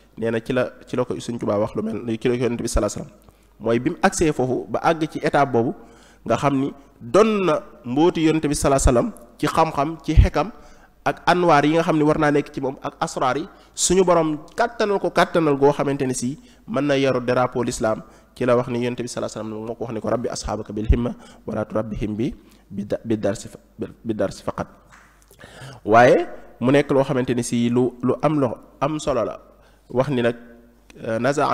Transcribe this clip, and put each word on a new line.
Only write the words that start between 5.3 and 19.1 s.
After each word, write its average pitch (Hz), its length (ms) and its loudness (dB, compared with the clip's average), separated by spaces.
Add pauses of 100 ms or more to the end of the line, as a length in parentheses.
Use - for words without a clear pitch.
boobu, 120 240 2 (520)
nga 113 100 0
xam 139 240 0
ni 139 80 -2 (320)
doon 196 460 2
na 156 160 0 (220)
mbooti 160 440 2
yonent 156 180 2
bi 147 80 0
sallallahu 143 240 2
alayhi 139 140 4
wasallam 123 160 2 (320)
ci 147 80 -2
xam-xam, 160 560 0
ci 156 100 -4
xekam, 180 380 2 (520)
ak 139 220 -2
anwaar 165 400 4
yi 151 80 2
nga 165 80 2
xam 160 160 0
ne 147 80 2
war 151 120 2
naa 151 120 2
nekk 143 240 0
ci - 60 -8
moom, 135 200 -6
ak 147 200 -10
asraar 135 360 -2
yi, 170 120 -6 (260)
suñu 180 320 2
borom 160 320 2 (160)
kàttanal 220 480 -2
ko 175 80 -2
kàttanal 165 480 2
goo 143 140 6
xamante 143 340 -2
ne 127 80 -2
si 127 240 -6 (300)
mën 131 180 -2
na 143 100 2
yaru 135 240 2
drapeau 123 440 0
l'islam. 113 380 -2 (340)
Ci 123 100 -4
la 123 100 4
wax 123 120 0
ni 120 160 -2
yonent 120 180 -4
bi 120 60 -8
sallallahu 113 260 -6